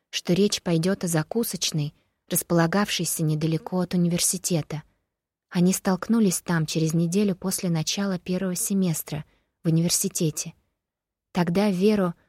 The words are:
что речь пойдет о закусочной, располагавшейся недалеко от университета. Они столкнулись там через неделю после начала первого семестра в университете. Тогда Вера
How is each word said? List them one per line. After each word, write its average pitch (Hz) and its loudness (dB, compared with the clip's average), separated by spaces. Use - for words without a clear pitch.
что - -2
речь 196 2
пойдет 180 0
о - -2
закусочной, 165 -2
располагавшейся 170 0
недалеко 160 0
от 180 -4
университета. 175 0
Они 180 2
столкнулись 196 0
там 160 0
через 160 0
неделю 175 2
после 190 -4
начала 175 -2
первого 185 -4
семестра 175 -2
в 170 -2
университете. 165 0
Тогда 185 0
Вера 190 2